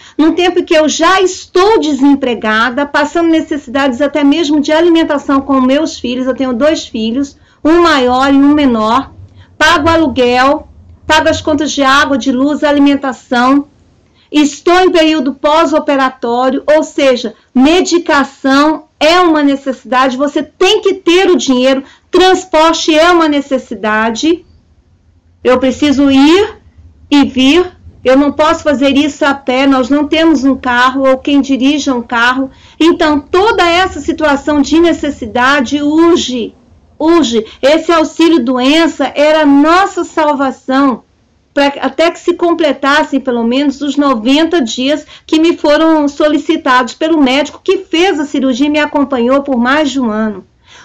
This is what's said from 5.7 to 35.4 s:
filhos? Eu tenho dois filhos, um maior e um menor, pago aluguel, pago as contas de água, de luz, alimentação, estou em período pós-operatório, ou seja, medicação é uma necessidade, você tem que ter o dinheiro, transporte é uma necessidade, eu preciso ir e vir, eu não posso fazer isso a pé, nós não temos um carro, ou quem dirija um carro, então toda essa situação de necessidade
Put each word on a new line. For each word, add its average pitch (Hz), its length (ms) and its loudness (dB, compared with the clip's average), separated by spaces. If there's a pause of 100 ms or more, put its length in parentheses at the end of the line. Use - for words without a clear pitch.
filhos? 247 280 -6
Eu 247 80 -2
tenho 262 180 -4
dois 302 340 -2
filhos, 226 500 -6 (260)
um 330 180 4
maior 269 500 2
e 277 60 4
um 285 160 4
menor, 247 580 0 (460)
pago 311 320 2
aluguel, 269 800 2 (400)
pago 311 220 2
as 311 120 -2
contas 302 300 -2
de 277 100 -4
água, 277 360 2
de 269 140 -2
luz, 285 320 -2
alimentação, 277 1040 0 (640)
estou 302 500 0
em 370 100 4
período 311 420 0
pós-operatório, 277 1300 -2 (120)
ou 311 80 2
seja, 262 500 -2 (220)
medicação 302 1300 0 (140)
é 330 200 2
uma 320 220 2
necessidade, 262 760 -2
você 294 260 -2
tem 392 380 0
que 392 120 0
ter 370 360 0
o 359 80 2
dinheiro, 262 460 0 (280)
transporte 330 840 2
é 330 140 4
uma 330 180 2
necessidade, 240 1160 -4 (960)
eu 254 160 2
preciso 277 540 0
ir 320 460 2 (520)
e 285 160 2
vir, 277 520 0 (260)
eu 262 140 4
não 285 140 2
posso 311 320 -2
fazer 277 340 0
isso 294 280 -2
a 277 80 0
pé, 262 320 -2
nós 262 240 0
não 294 160 0
temos 311 380 0
um 269 120 2
carro, 262 520 0
ou 262 100 2
quem 285 240 0
dirija 269 520 -2
um 240 80 -4
carro, 247 500 -2 (260)
então 311 440 0
toda 370 440 0
essa 349 360 -2
situação 294 600 -2
de 294 180 0
necessidade 277 1040 -2